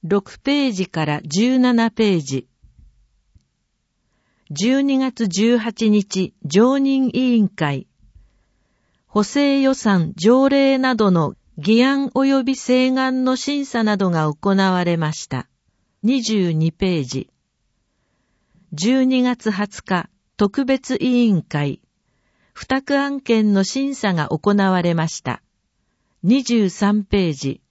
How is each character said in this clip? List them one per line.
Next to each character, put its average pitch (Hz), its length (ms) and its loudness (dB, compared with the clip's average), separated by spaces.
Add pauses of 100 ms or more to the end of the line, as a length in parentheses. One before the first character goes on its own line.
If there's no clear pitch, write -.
六 196 360 -4
ペ 277 280 0
ー 233 40 -2
ジ 185 140 -4
か 156 180 -4
ら 147 180 -4
十 226 360 0
七 233 320 2
ペ 208 260 2
ー 160 40 0
ジ。 135 280 -8 (2000)
十 233 320 0
二 277 160 0
月 247 300 -2
十 220 300 2
八 226 320 -2
日、 196 440 0 (100)
常 226 340 4
任 269 340 0
委 254 240 0
員 208 120 4
会。 143 380 -4 (1200)
補 208 180 -2
正 277 360 0
予 269 140 2
算、 190 420 0
条 247 320 4
例 269 300 4
な 262 160 0
ど 214 160 2
の 165 240 0 (240)
議 220 260 2
案 277 240 0
及 269 340 0
び 262 120 -2
請 254 360 0
願 262 340 -2
の 254 120 0
審 277 300 -4
査 226 180 -2
な 214 120 0
ど 190 140 0
が 156 220 0
行 196 240 0
わ 185 280 0
れ 170 120 0
ま 156 160 -2
し - 140 -12
た。 131 220 -8 (540)
二 247 200 0
十 214 280 0
二 160 220 0
ペ 180 280 -2
ー 135 40 -4
ジ。 131 260 -10 (1400)
十 233 320 0
二 254 180 2
月 247 300 -2
二 202 160 -4
十 - 140 -18
日、 175 260 -4 (280)
特 208 280 0
別 269 320 -2
委 247 300 2
員 185 160 2
会。 147 380 -6 (760)
付 - 120 -18
託 269 320 -2
案 277 220 -4
件 220 320 2
の 196 120 2
審 269 300 -4
査 196 200 -2
が 151 160 -2
行 202 260 0
わ 190 260 2
れ 175 120 0
ま 165 120 -2
し - 160 -10
た。 - 200 -8 (800)
二 247 200 2
十 226 260 0
三 208 360 0
ペ 190 260 0
ー - 20 -4
ジ。 135 280 -8 (100)